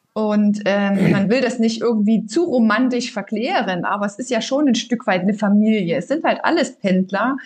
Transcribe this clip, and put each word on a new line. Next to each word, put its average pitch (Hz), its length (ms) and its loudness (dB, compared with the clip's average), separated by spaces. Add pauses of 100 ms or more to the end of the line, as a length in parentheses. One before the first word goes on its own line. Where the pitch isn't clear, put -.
(140)
Und, 208 500 0
ähm, 196 460 2
<clears throat> - 20 6
man 196 180 2
will 254 100 2
das 254 200 -2
nicht 226 200 0
irgendwie 220 460 0
zu 339 180 0
romantisch 240 680 0
verklären, 208 720 -4
aber 202 220 -4
es 208 120 -8
ist 254 120 -8
ja 170 100 0
schon 294 260 0
ein 247 80 2
Stück - 320 -4
weit 185 140 0
eine 202 140 0
Familie. 208 640 2
Es - 120 -4
sind 285 160 -2
halt 254 180 0
alles 320 340 0
Pendler, 196 680 0